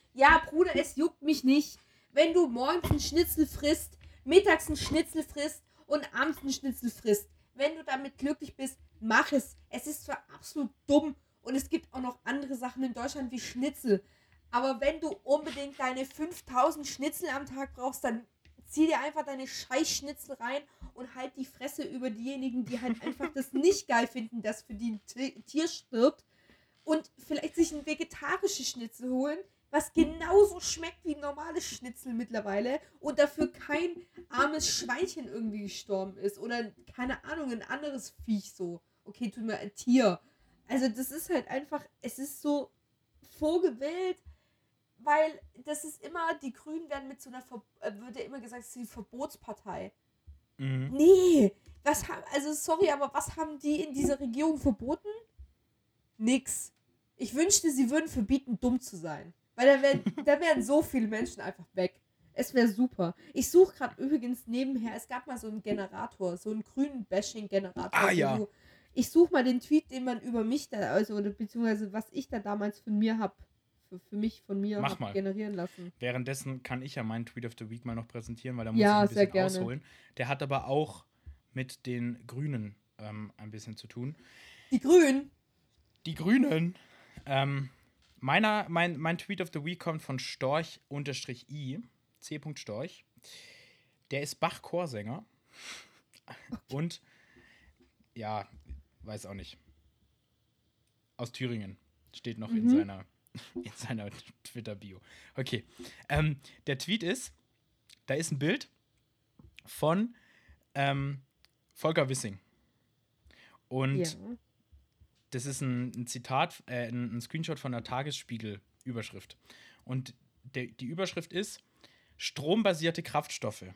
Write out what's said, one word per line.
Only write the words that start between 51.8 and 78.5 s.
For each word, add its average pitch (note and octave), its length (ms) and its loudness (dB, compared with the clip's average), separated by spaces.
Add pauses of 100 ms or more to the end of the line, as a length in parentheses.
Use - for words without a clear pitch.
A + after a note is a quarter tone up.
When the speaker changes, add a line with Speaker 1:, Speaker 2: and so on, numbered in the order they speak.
Speaker 1:
was D4 260 2
ha-, - 140 -8 (120)
also C#4+ 180 0
sorry, D#4+ 380 2
aber C#4 220 0
was - 240 -4
haben D#4 220 -4
die D4 240 0
in D4+ 120 -8
dieser C#4 260 2
Regierung C#4+ 380 0
verboten? C4 500 -2 (1080)
Nix. B3 540 0 (440)
Ich G#3+ 180 -6
wünschte, E4+ 360 4
sie B3+ 200 2
würden D#4+ 180 2
verbieten, B3+ 520 0
dumm B3 200 2
zu - 160 -12
sein. D#3+ 360 -10 (220)
Weil B3 120 4
da C#4 160 10
wär-, C#4 140 6
<laughs> A3 280 -2
da D4 160 6
wären D#4 220 4
so C#4 200 4
viele B3 260 0
Menschen A3 320 -4
einfach - 340 -10
weg. - 260 -2 (340)
Es - 200 -2
wär A#3+ 140 6
super. G3 460 0 (200)
Ich - 160 0
such F#4 240 8
grad A#3+ 240 -6
übrigens B3+ 480 -2
nebenher, A#3+ 500 -2
es A#3 100 -12
gab B3+ 200 -8
mal B3+ 100 -8
so A3 120 -10
einen G#3+ 140 -8
Generator, G3 760 -4
so - 120 -6
einen A3 120 -4
grünen C4+ 440 -2
Bashing-Generator, G3 880 -2
Speaker 2:
Ah, - 140 6
Speaker 1:
wo F#3+ 40 6
Speaker 2:
ja. F3 280 4
Speaker 1:
du, G#3 100 -2 (460)
ich B3+ 160 0
such E4+ 200 8
mal C#4+ 140 6
den B3 160 2
Tweet, - 300 2
den B3+ 140 -6
man B3 160 -2
über A#3 220 -2
mich A#3+ 280 -2
da, A3 80 -6 (140)
also, G#3+ 240 2
oder G3+ 140 0
beziehungsweise G#3+ 640 -2
was G#3+ 200 -6
ich - 160 -6
da A#3+ 100 -4
damals G#3 420 -4
von G#3+ 180 -2
mir A3 200 4
hab, G3+ 180 -2 (540)
für, F#3 80 -14
für - 180 -12
mich A3 300 -2
von G3 120 -4
mir G3+ 220 -2
Speaker 2:
Mach C#3 120 0
Speaker 1:
hab - 80 -8
Speaker 2:
mal. - 120 -4
Speaker 1:
generieren G3 400 -4
lassen. F3+ 460 -8
Speaker 2:
Währenddessen C3 640 -4
kann B2+ 180 -6
ich C3+ 140 -12
ja C3+ 80 -4
meinen A2+ 240 -4
Tweet B2 180 -12
of A#2 140 -8
the A2+ 100 -12
Week A#2 160 -12
mal A#2 100 -6
noch A2+ 140 -8
präsentieren, A#2+ 480 -10